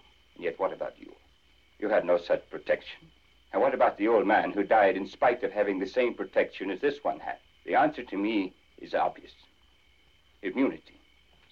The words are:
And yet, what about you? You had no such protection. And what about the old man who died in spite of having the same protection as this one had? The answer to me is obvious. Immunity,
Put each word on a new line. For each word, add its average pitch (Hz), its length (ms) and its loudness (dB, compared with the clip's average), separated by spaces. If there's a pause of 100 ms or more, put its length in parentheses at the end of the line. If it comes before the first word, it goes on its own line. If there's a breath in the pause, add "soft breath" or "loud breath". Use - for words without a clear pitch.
(340)
And 85 100 -14
yet, 87 140 -4
what - 140 -2
about - 260 -10
you? - 140 -20 (680)
You 101 100 -4
had 95 160 2
no 87 140 4
such - 320 -2
protection. - 580 -6 (440)
And 98 100 0
what 127 120 2
about 123 220 2
the 104 120 0
old 107 180 4
man 92 240 2
who 95 140 -2
died 98 320 4
in 95 120 -4
spite - 360 0
of 98 80 -6
having 101 260 0
the 95 80 -2
same 123 280 0
protection 98 560 -4
as 92 100 -6
this 139 220 -2
one - 180 -4
had? - 180 -10 (260)
The - 120 -2
answer 147 260 2
to - 160 -10
me 101 360 -2 (220)
is - 160 -12
obvious. - 400 -2 (1120)
Immunity, - 580 -4 (500)